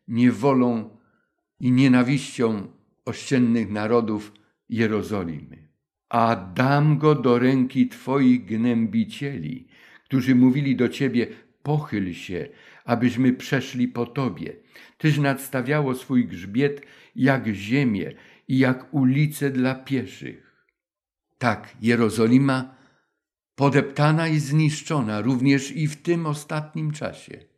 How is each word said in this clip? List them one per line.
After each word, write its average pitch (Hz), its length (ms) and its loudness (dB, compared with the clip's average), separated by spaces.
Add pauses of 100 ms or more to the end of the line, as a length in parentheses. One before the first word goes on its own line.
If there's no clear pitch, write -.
niewolą 120 880 2 (640)
i 127 120 2
nienawiścią 123 960 2 (380)
ościennych 117 680 0
narodów 107 600 -2 (360)
Jerozolimy. 98 1000 -4 (400)
"A 117 280 2 (180)
dam 143 440 2
go 151 160 4
do 123 240 2
ręki 127 500 2
Twoich 127 560 2
gnębicieli, 113 1200 -4 (360)
którzy 131 300 2
mówili 127 420 4
do 120 120 2
Ciebie: 127 380 -2 (360)
pochyl 113 500 -4
się, 80 360 -10 (360)
abyśmy 120 480 2
przeszli 123 560 -4
po 120 180 -6
Tobie. 101 500 -6 (420)
Tyś 151 200 2
nadstawiało 139 760 -2
swój 127 320 0
grzbiet 98 560 -4 (340)
jak 131 300 2
ziemię 104 680 -2 (360)
i 127 100 0
jak 127 360 0
ulice 143 560 2
dla 127 240 -2
pieszych". - 920 -10 (720)
Tak, - 440 -4
Jerozolima 120 920 2 (800)
podeptana 147 760 2
i 156 100 0
zniszczona 143 800 -2
również 131 560 0
i 151 120 -2
w - 140 -14
tym 170 240 -2
ostatnim 151 640 -6
czasie. - 480 -12 (200)